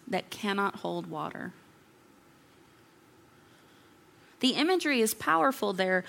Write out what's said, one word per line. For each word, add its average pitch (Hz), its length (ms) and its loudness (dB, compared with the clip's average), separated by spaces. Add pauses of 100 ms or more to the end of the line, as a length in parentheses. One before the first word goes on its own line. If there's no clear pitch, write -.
that - 240 -4
cannot 202 460 -4
hold 175 300 -6
water." 165 480 -8 (2750)
The 262 100 4
imagery 302 500 2
is 220 140 2
powerful 208 580 2
there. 185 360 2